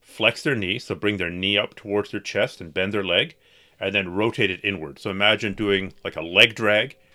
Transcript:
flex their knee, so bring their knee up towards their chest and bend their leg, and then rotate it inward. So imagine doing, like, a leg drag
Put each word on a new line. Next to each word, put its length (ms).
flex 420
their 140
knee, 220
so 160
bring 220
their 140
knee 280
up 160
towards 360
their 100
chest 400
and 140
bend 180
their 120
leg, 320
and 140
then 200
rotate 360
it 140
inward. 340
So 120
imagine 440
doing, 380
like, 120
a 60
leg 320
drag 420